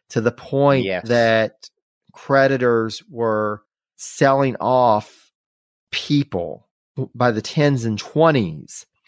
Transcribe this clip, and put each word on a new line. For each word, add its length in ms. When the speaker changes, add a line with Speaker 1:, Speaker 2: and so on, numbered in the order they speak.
Speaker 1:
to 100
the 120
point 520
Speaker 2:
Yes. 240
Speaker 1:
that 640
creditors 960
were 540
selling 640
off 720
people 760
by 160
the 120
tens 420
and 140
twenties. 880